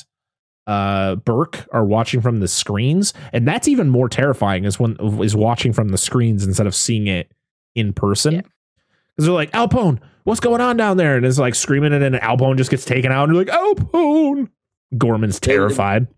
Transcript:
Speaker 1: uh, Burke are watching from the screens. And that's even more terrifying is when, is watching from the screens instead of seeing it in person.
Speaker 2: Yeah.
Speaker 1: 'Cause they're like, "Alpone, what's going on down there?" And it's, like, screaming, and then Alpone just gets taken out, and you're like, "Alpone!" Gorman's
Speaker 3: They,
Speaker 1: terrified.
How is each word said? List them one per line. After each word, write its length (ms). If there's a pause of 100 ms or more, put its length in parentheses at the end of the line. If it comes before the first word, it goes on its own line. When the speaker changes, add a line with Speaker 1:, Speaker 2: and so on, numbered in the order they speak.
(680)
Speaker 1:
uh, 500
Burke 560
are 140
watching 340
from 200
the 80
screens. 680 (180)
And 160
that's 180
even 220
more 220
terrifying 560
is 120
when, 180 (260)
is 120
watching 380
from 160
the 100
screens 480
instead 200
of 80
seeing 320
it 260 (420)
in 200
person. 400
Speaker 2:
Yeah. 60 (760)
Speaker 1:
'Cause 100
they're 80
like, 180
"Alpone, 480 (240)
what's 160
going 200
on 160
down 220
there?" 180
And 80
it's, 140
like, 160
screaming, 400
and 80
then 140
Alpone 420
just 120
gets 140
taken 260
out, 180
and 60
you're 100
like, 100
"Alpone!" 960 (480)
Gorman's 420
Speaker 3:
They, 120
Speaker 1:
terrified. 640